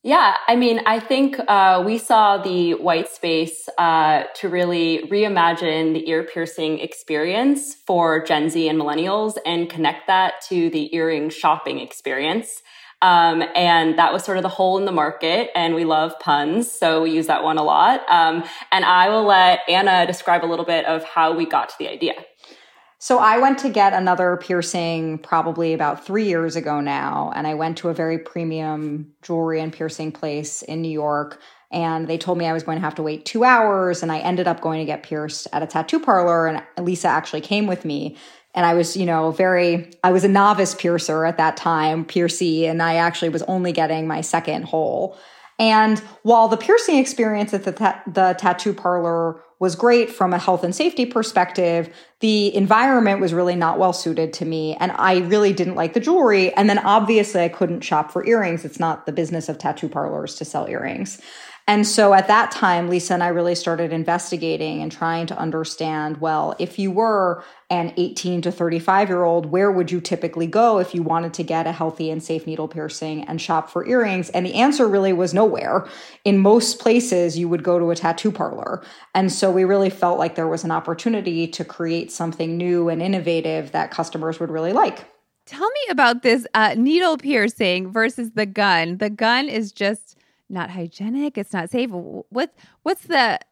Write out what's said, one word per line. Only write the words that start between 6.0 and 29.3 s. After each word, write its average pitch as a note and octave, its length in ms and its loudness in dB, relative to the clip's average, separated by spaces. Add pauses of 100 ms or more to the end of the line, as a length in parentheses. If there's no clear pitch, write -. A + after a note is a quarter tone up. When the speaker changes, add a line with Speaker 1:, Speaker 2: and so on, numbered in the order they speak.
Speaker 1:
ear D#3+ 140 0
piercing D#3+ 560 -6
experience F#3 960 -2
for E3 480 0
Gen D#3 260 0
Z D#3+ 180 0
and D#3 120 0
millennials F3+ 680 -2
and E3+ 240 -2
connect D#3 380 -2
that F#3 400 2
to E3+ 240 0
the D#3 240 -4
earring D#3+ 340 -2
shopping D3+ 500 -2
experience. C#3 840 -6 (400)
Um, E3+ 400 6 (120)
and E3 440 4
that E3 120 6
was E3+ 120 -2
sort F#3+ 140 -4
of F#3 60 -2
the F#3 60 -2
hole F#3 280 0
in G3 80 0
the G3 60 -2
market, E3 640 -2
and E3 200 0
we E3 100 0
love D#3+ 340 0
puns, D#3 520 0
so D#3+ 320 0
we D#3+ 80 0
use D#3 160 0
that D#3 160 0
one D#3 140 0
a D3+ 60 0
lot. D#3 460 4
Um, E3 340 4 (280)
and F#3 140 2
I F3+ 240 6
will G#3+ 160 2
let F#3 420 6
Anna F#3 400 4
describe F3 360 0
a E3 40 -2
little E3 180 -4
bit E3 200 0
of D#3+ 180 -2
how D#3+ 320 0
we E3 100 0
got D3 240 -2
to - 80 -18
the - 120 -8
idea. - 240 -4 (840)
Speaker 2:
So - 180 0
I A3 220 6
went C4+ 200 4
to C#4 120 -2
get G3 220 4
another F3+ 440 2
piercing E3 800 -4
probably E3 560 -2
about D#3 320 -4
three G#3+ 200 -2
years E3 300 -2
ago D3 260 -4
now, C#3+ 540 -4
and D3+ 120 -4
I D#3 80 -4
went D#3+ 240 -4
to E3+ 100 -4
a E3 60 -4
very E3 240 -2
premium D#3 920 -6 (120)
jewelry E3 360 -2